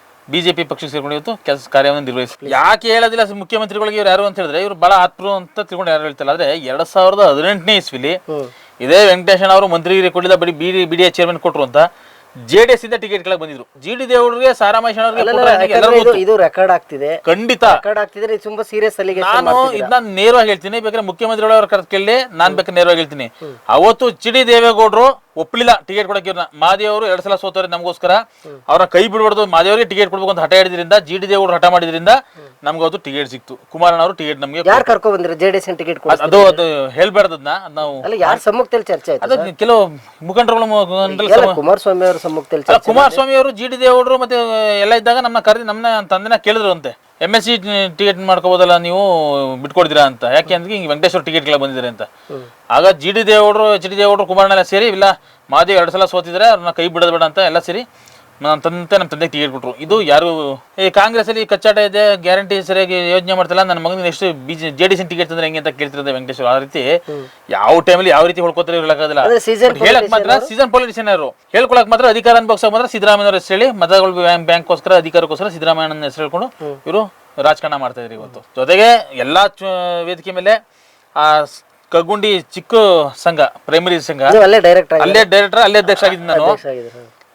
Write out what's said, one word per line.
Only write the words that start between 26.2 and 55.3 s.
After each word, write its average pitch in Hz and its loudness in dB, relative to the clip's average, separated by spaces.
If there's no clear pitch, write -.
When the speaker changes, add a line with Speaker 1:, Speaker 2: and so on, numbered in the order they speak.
Speaker 1:
ಇವ್ರನ್ನ. 175 -8
ಮಾದಿ 190 0
ಅವರು 214 -2
ಎರಡ್ 185 -4
ಸಲ 196 -2
ಸೋತವ್ರೆ 185 -6
ನಮಗೋಸ್ಕರ, 175 -6
Speaker 2:
ಹ್ಮ್. 160 -4
Speaker 1:
ಅವ್ರನ್ನ 170 4
ಕೈ 185 2
ಬಿಡ್ಬಾರ್ದು, 214 0
ಮಾದಿ 175 2
ಅವರಿಗೆ 220 2
ಟಿಕೆಟ್ 196 0
ಕೊಡ್ಬೇಕು 190 -4
ಅಂತ 170 -2
ಹಠ 156 0
ಹಿಡಿದ್ರಿಂದ, 180 2
ಜಿ 185 2
ಡಿ 190 -8
ದೇವೇಗೌಡರು 190 2
ಹಠ 170 0
ಮಾಡಿದ್ರಿಂದ 170 2
Speaker 2:
ಹ್ಮ್. 185 0
Speaker 1:
ನಮ್ಗೆ 156 -4
ಅವತ್ತು 160 -2
ಟಿಕೆಟ್ 139 -8
ಸಿಕ್ತು. 123 -18
ಕುಮಾರಣ್ಣ 170 0
ಅವರು 185 0
ಟಿಕೆಟ್ 151 -8
ನಮ್ಗೆ 143 -10
Speaker 2:
ಯಾರು 170 0
Speaker 1:
ಕೊಟ್ರು. 254 4
Speaker 2:
ಕರ್ಕೊ 220 0
ಬಂದ್ರೆ 175 -4
ಜೆ 175 0
ಡಿ 185 0
ಎಸ್ - -8
ಟಿಕೆಟ್ 165 -8
Speaker 1:
ಅದ್-, 151 0
ಅದು, 175 4
Speaker 2:
ಕೊಡ್ತಾರೆ? 165 4
Speaker 1:
ಅದು 139 -4
ಹೇಳ್ಬಾರ್ದು 185 0
ಅದನ್ನ, 143 -12
ಅದ್ 170 -8
ನಾವು 147 -8
Speaker 2:
ಅಲ್ಲ, 196 -6
ಯಾರ 160 0
ಸಮ್ಮುಖದಲ್ಲಿ 233 -2
ಚರ್ಚೆ 165 -6
ಆಯ್ತು 131 -4
Speaker 1:
ಅದು - 0
Speaker 2:
ಸರ್? 170 -6
Speaker 1:
ಕೆಲವು 214 2
ಮುಖಂಡರುಗಳ 226 0
ಮು-, 190 -2
Speaker 2:
ಎಲ್ಲ 214 2
Speaker 1:
ಸಮ-, 185 0
Speaker 2:
ಕುಮಾರಸ್ವಾಮಿ 185 0
ಅವ್ರ 180 0
ಸಮ್ಮುಖದಲ್ಲಿ 156 -6
Speaker 1:
ಅಲ್ಲ, 233 4
Speaker 2:
ಚರ್ಚೆ 220 0
Speaker 1:
ಕುಮಾರಸ್ವಾಮಿ 269 2
ಅವರು 269 2
ಜಿ 233 -10
ಡಿ 247 -8
ದೇವೇಗೌಡರು 254 2
ಮತ್ತೆ 247 -4
ಎಲ್ಲ 214 2
ಇದ್ದಾಗ 233 2
ನಮ್ಮನ್ನ 233 -2
ಕರೆದು 220 0
ನಮ್ಮನ್ನ 220 -4
ತಂದೆನ 202 -2
ಕೇಳಿದ್ರು 208 0
ಅಂತೆ, 139 -6
"ಎಂ 185 -4
ಎಸ್ 226 0
ಸಿ 233 -2
ಟಿಕೆಟ್ 196 0
ಮಾಡ್ಕೋಬೋದಲ್ಲ 180 2
ನೀವು, 175 -2
ಬಿಟ್ಕೊಡ್ತೀರಾ?" 151 2
ಅಂತ. 131 0
ಯಾಕೆ 151 0
ಅಂದ್ರೆ 175 -6
ಹಿಂಗೆ 180 -8
ವೆಂಕಟೇಶ್ವರ 160 -2
ಟಿಕೆಟ್ 156 -4
ಕೆಳಗೆ 147 0
ಬಂದಿದ್ದಾರೆ 131 -6
ಅಂತ. 110 -12
Speaker 2:
ಹ್ಮ್. - -18
Speaker 1:
ಆಗ 151 4
ಜಿ 170 0
ಡಿ 214 -2
ದೇವೇಗೌಡರು, 214 4
ಎಚ್ 180 -4
ಡಿ 185 -10
ದೇವೇಗೌಡರು, 202 2
ಕುಮಾರಣ್ಣೆಲ್ಲ 190 2
ಸೇರಿ, 196 0
"ಇಲ್ಲ, 196 0